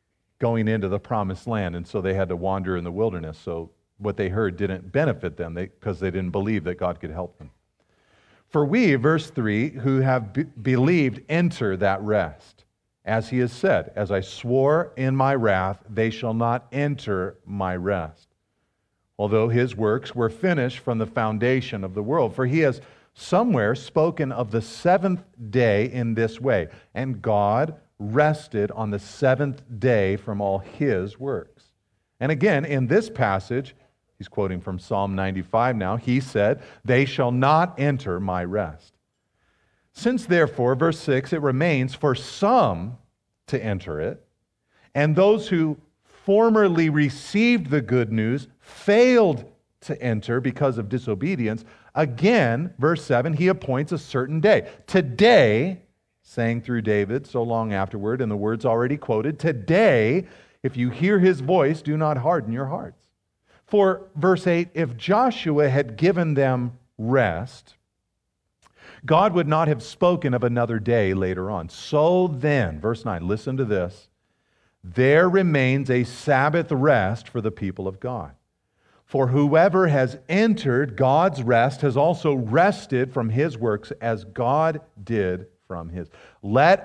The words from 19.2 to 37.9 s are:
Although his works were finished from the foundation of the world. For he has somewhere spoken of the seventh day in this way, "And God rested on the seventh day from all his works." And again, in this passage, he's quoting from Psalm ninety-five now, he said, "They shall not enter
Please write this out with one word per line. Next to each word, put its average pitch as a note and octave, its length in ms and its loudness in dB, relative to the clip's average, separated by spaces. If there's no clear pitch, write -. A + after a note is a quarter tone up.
Although G#2+ 300 2
his A#2+ 260 0
works A2 400 -2
were A2+ 140 0
finished C3+ 500 -2
from A#2+ 180 -4
the A2 80 -2
foundation A2+ 800 -2
of F#2 100 -10
the G#2 80 -6
world. A#2 320 -2
For B2+ 120 -2
he D3 140 0
has C3+ 200 2
somewhere D#3+ 600 0
spoken D#3+ 560 -2
of A2+ 180 -4
the A2+ 120 -2
seventh F3+ 600 0
day A2 340 2
in A#2+ 300 -4
this A2 260 -2
way, A2+ 260 0
"And B2 300 -6
God A2+ 540 0
rested A2+ 720 -2
on A2 180 -6
the G2+ 80 -4
seventh C3 640 -2
day G#2 380 2
from G2+ 240 -8
all G2 180 -2
his G#2 640 -4
works." B2+ 500 -10
And C3+ 140 0
again, D3+ 320 2
in C3+ 240 -2
this G#3+ 200 2
passage, A#2+ 680 -2
he's F#2+ 100 -14
quoting F#2 320 -4
from F2+ 180 -10
Psalm G2 380 -4
ninety-five F#2+ 580 -2
now, G2+ 220 -2
he B2 240 0
said, C3 420 0
"They B2+ 200 2
shall C3+ 280 -2
not D3+ 440 2
enter B2+ 440 -2